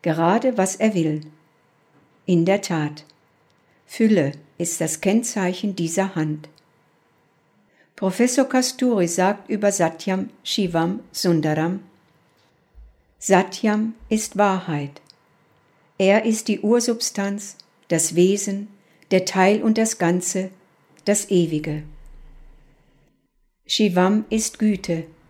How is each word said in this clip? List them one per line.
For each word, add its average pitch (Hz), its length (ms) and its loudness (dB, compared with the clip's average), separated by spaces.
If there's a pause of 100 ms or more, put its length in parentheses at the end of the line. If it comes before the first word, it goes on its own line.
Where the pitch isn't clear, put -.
Gerade 180 560 2
was 190 180 0
er 220 180 0
will. 156 260 0 (1040)
In 175 180 4
der 196 180 2
Tat, 151 420 -4 (840)
Fülle 190 460 2 (260)
ist 170 220 -6
das 160 200 -4
Kennzeichen 196 760 0
dieser 190 380 -2
Hand. 151 340 -4 (1500)
Professor 247 520 0
Kasturi 254 600 0
sagt 185 400 -2
über 208 240 0
Satyam, 190 580 -2 (120)
Shivam, 175 580 -2 (120)
Sundaram: 165 680 0 (1400)
Satyam 214 760 0 (140)
ist 214 280 -2
Wahrheit. 180 640 -2 (1000)
Er 196 260 4
ist 220 240 -2
die 208 120 -2
Ursubstanz, 214 960 -2 (320)
das 165 260 -2
Wesen, 196 540 2 (420)
der 185 160 2
Teil 196 360 2
und 220 140 2
das 220 220 0
Ganze, 185 520 0 (540)
das - 260 0
Ewige. 156 520 0 (1800)
Shivam 202 640 2
ist 220 280 -4
Güte. 180 460 -2 (260)